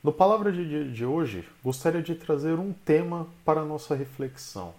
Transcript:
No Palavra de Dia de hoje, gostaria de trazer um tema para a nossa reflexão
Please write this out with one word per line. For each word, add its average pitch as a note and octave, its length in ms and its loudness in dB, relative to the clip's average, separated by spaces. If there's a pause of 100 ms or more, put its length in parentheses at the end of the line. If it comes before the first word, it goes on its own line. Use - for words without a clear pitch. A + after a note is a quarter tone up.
No D3 120 2
Palavra G3+ 400 4
de F3 120 -2
Dia D3+ 200 -4
de A#2+ 200 -6
hoje, B2 400 -2 (160)
gostaria D#3+ 400 0
de E3 140 -4
trazer D#3 380 -2
um F#3 200 -2
tema E3+ 540 2 (180)
para D#3 180 4
a - 20 -4
nossa D3+ 320 -4
reflexão C3 800 -10